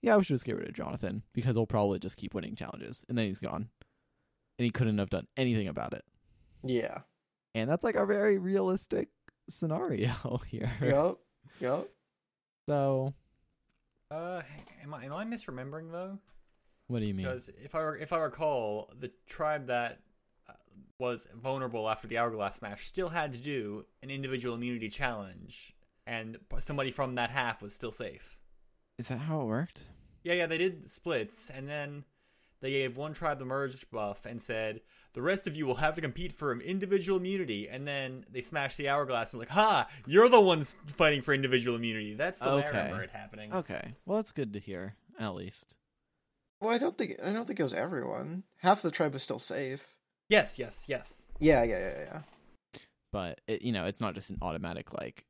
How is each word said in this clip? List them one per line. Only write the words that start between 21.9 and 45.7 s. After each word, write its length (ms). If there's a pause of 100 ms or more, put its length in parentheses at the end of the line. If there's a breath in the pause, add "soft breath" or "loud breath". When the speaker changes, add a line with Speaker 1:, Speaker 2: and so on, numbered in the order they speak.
Speaker 3:
the 120
hourglass 400
smash 280
still 240
had 220
to 60
do 480 (160)
an 80
individual 440
immunity 340
challenge, 840 (320)
and 320 (100)
p-, 120
somebody 300
from 260
that 140
half 320
was 120
still 180
safe. 460 (600)
Speaker 1:
Is 100
that 100
how 240
it 40
worked? 400 (360)
Speaker 3:
Yeah, 120
yeah, 120
they 120
did 320
splits, 600
and 180
then 360 (560)
they 100
gave 260
one 160
tribe 260
the 60
merge 460
buff 340
and 160
said, 400 (340 soft breath)
"The 80
rest 240
of 100
you 100
will 100
have 200
to 40
compete 320
for 200
an 80
individual 580
immunity," 500
and 200
then 420
they 120
smashed 340
the 120
hourglass 440
and, 80
like, 100
"Ha! 380 (180 loud breath)
You're 220
the 120
ones 360 (100)
fighting 360
for 120
individual 420
immunity." 380
That's 240
the 80
way 180
I 40
Speaker 1:
Okay. 100
Speaker 3:
remember 240
it 80
happening. 420
Speaker 1:
Okay. 420 (120)
Well, 120
that's 140
good 200
to 80
hear, 360 (220)
at 160
least. 420 (840)